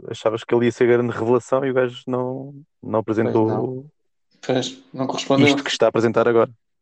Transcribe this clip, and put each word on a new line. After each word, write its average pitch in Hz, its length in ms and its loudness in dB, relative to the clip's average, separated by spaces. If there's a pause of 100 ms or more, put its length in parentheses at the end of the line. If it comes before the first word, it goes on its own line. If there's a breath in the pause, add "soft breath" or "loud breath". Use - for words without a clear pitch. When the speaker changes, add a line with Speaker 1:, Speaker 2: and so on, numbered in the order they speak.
Speaker 1:
achavas 110 360 -4
que - 100 -4
ele 120 120 4
ia 117 60 2
ser 127 160 2
grande 120 240 4
revelação 120 520 0
e 135 60 -2
o 127 40 -2
gajo 123 320 -2
não, 131 480 -6 (280)
não 110 180 -2
apresentou 113 460 0
Speaker 2:
Pois 107 100 -2
não. 127 340 -6 (520)
Speaker 3:
Pois, - 400 -4 (100)
não 131 140 -6
correspondeu. 139 420 0
Speaker 1:
isto 139 160 0
que - 60 -6
está - 160 0
a - 20 6
apresentar 113 400 2
agora. 113 220 2 (320)